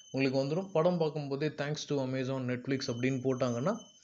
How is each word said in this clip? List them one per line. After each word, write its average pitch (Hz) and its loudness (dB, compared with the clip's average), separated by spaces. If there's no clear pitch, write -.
உங்களுக்கு 135 2
வந்துடும். 175 -2
படம் 175 4
பார்க்கும்போதே 147 -2
thanks 147 -4
to 147 -2
Amazon, 131 -2
Netflix 127 -2
அப்படின்னு 127 0
போட்டாங்கன்னா 131 0